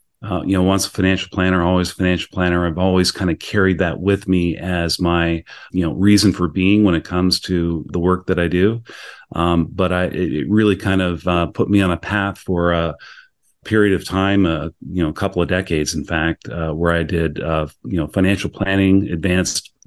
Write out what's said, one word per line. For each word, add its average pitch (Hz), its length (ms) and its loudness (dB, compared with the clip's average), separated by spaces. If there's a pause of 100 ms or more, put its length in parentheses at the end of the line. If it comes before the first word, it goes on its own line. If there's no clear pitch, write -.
(220)
uh, 95 220 -4
you 95 80 -2
know, 92 100 2
once 95 240 2
a - 40 -10
financial 95 400 0
planner, 92 320 0
always 90 280 0
a - 40 -14
financial 90 360 0
planner. 87 360 0
I've 80 100 -4
always 92 340 2
kind 90 200 -2
of 80 80 -4
carried 95 400 0
that 85 220 -2
with 98 280 0
me 87 300 0
as 87 420 -4
my, 85 420 0 (300)
you 90 100 0
know, 80 120 -2
reason 101 400 4
for 87 120 -2
being 98 380 2
when 92 100 4
it 80 100 -2
comes 90 360 0
to 85 480 -2
the 90 100 -4
work 90 280 0
that 87 120 0
I 87 100 0
do. 101 340 0 (500)
Um, 85 400 0
but 90 200 0
I, 90 120 0
it, 87 300 -2
it 73 160 -2
really 104 260 4
kind 95 240 0
of, 90 260 -2
uh, 87 200 2
put - 240 -2
me 101 100 4
on 95 100 2
a 85 60 0
path 98 400 -4
for 87 360 0
a 82 240 -2 (680)
period 104 340 4
of - 80 -12
time, 98 380 2
uh, 80 240 0 (220)
you 90 120 -2
know, 78 60 0
a 78 60 -6
couple 95 260 -2
of 80 80 0
decades, 82 460 -2
in 76 100 -6
fact, 80 460 -4
uh, 80 220 -4
where 85 200 0
I 85 100 0
did, 82 400 -2
uh, 78 260 -2 (160)
you 95 120 -6
know, 76 120 -2
financial 95 420 0
planning, 95 580 2
advanced 90 640 -2 (140)